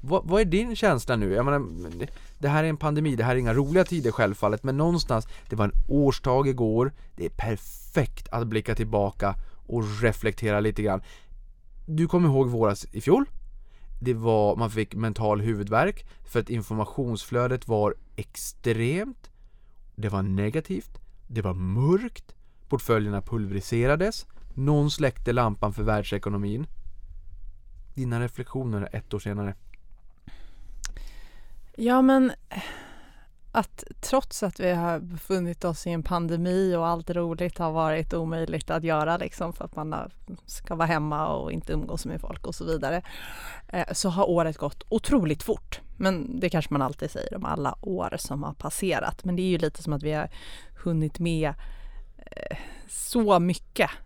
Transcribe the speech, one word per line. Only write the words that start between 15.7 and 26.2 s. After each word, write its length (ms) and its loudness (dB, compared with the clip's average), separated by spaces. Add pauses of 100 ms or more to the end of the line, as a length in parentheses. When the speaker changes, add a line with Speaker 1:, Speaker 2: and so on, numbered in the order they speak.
Speaker 1:
för 160 0
att 100 -4
informationsflödet 1160 -2
var 260 4 (220)
extremt. 1120 -2 (640)
Det 140 -2
var 140 0
negativt, 800 -2 (260)
det 160 -2
var 120 0
mörkt, 800 2 (340)
portföljerna 540 2
pulveriserades, 1040 0 (280)
någon 360 4
släckte 420 0
lampan 400 2
för 100 -2
världsekonomin. 840 0 (1300)